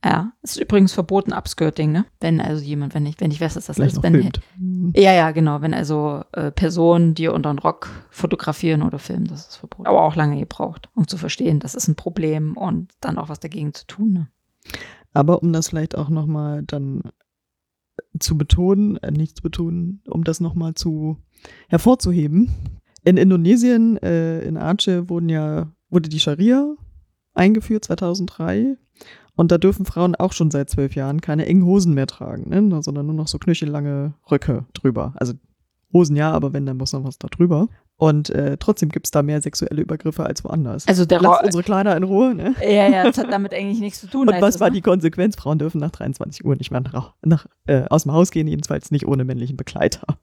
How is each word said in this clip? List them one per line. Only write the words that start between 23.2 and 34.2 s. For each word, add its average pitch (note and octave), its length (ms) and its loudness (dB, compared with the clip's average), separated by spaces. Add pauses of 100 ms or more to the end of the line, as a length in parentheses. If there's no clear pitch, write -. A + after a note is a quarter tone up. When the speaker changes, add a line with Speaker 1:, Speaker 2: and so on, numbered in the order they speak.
Speaker 2:
äh, E3 380 0
in - 180 -6
Aceh F3+ 500 0
wurden E3+ 220 -2
ja, D#3 420 -2 (160)
wurde D#3+ 220 2
die D#3 100 -4
Scharia B3 540 2 (580)
eingeführt G#3+ 540 2
zweitausenddrei. F#3 920 -2 (600)
Und E3+ 140 4
da F3 80 4
dürfen F#3+ 260 2
Frauen F3 300 0
auch - 180 -2
schon D#3 200 0
seit C#3 180 -4
zwölf C#3 240 -2
Jahren C#3+ 260 -4
keine D#3 260 -2
engen F#3 180 4
Hosen F3+ 280 4
mehr C3+ 140 2
tragen, - 420 -12
ne? G3 140 2
Nur, E3+ 220 2
sondern C#3+ 220 -6
nur D#3 100 -4
noch D#3 100 -4
so - 140 -8
knöchellange D3 760 -2 (160)